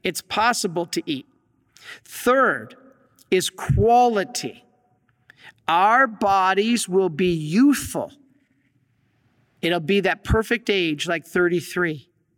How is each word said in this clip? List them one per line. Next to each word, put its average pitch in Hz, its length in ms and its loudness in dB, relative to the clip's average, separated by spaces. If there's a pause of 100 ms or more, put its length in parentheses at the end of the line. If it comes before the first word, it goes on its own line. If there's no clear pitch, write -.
It's 175 180 -6
possible 208 680 -2
to - 180 -8
eat. 135 220 -8 (760)
Third 226 720 -2 (540)
is 185 200 0
quality. 220 1120 0 (1040)
Our 214 400 4
bodies 196 800 0
will 185 220 0
be 175 240 -2
youthful. 170 800 0 (1500)
It'll 170 200 0
be 196 180 2
that 180 240 -2
perfect 226 460 -2
age, 160 380 -2
like 165 180 -4
thirty-three, 175 840 -2 (280)